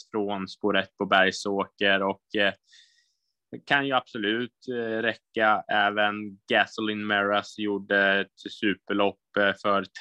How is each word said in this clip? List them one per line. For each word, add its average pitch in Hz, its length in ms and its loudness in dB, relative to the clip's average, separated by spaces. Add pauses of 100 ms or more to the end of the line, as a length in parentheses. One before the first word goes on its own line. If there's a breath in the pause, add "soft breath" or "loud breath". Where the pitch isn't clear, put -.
(100)
från 101 380 -4
spår 98 300 -2
ett 95 180 -4
på 98 100 -4
Bergsåker 98 960 0
och, 98 360 -6
eh, 101 140 2 (1000 soft breath)
det - 160 -14
kan 139 200 0
ju 135 60 -4
absolut, 117 760 -4
eh, 113 320 -4
räcka. 107 680 0
Även 104 420 2 (340)
Gasoline 107 560 0
Maras 101 540 0
gjorde 101 600 2
ett - 400 -10
superlopp, 101 600 -2 (180)
eh, 98 240 4
för 98 220 0 (160)